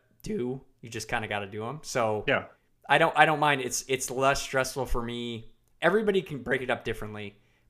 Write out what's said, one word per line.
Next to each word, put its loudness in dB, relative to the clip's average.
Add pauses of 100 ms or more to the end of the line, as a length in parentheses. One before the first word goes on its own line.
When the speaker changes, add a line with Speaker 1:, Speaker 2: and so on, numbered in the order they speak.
(240)
Speaker 1:
do, -4 (200)
you -16
just -8
kinda -2
gotta -4
do -8
'em. -8
So 0
Speaker 2:
Yeah. 2 (440)
Speaker 1:
I 8
don't, 4
I 10
don't 2
mind. 4
It's, -4
it's -2
less 2
stressful -2
for 2
me. -8 (300)
Everybody 2
can -10
break -2
it -4
up -2
differently, -8 (320)